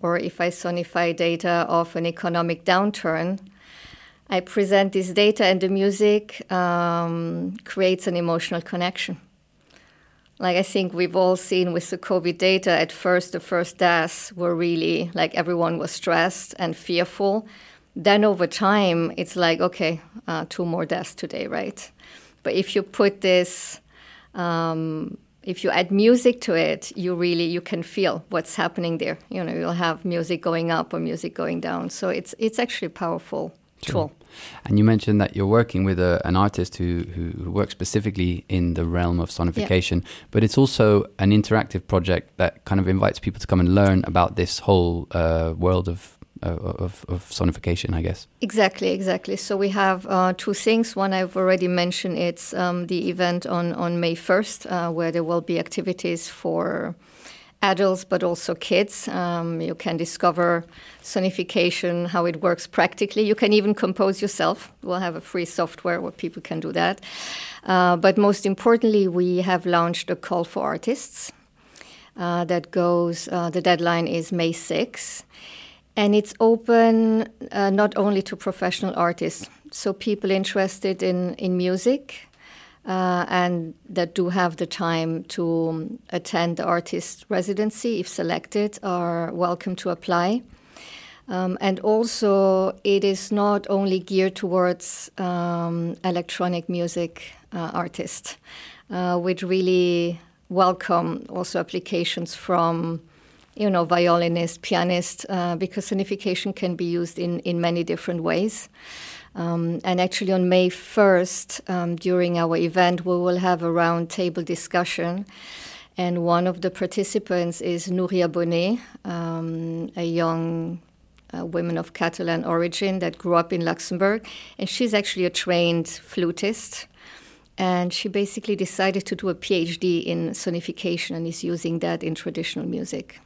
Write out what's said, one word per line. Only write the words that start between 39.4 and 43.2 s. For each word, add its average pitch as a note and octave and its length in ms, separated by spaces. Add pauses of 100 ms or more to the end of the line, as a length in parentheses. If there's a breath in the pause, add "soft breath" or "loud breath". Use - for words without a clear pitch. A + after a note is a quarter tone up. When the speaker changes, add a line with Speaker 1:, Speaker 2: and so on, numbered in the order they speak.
Speaker 1:
Yeah. - 80 (220 loud breath)
Speaker 2:
but G#2+ 120
it's A2 140
also G#2+ 480 (120)
an G2 140
interactive G#2+ 560
project F2+ 500
that - 280
kind G2 160
of F#2 60
invites F#2+ 320
people - 200